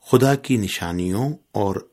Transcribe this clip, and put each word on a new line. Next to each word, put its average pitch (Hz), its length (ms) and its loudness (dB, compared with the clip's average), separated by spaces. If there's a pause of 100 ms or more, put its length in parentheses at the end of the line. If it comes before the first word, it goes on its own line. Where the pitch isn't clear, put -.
(120)
خدا 135 240 4
کی 131 220 -2
نشانیوں 92 760 -4 (180)
اور 98 240 -2 (180)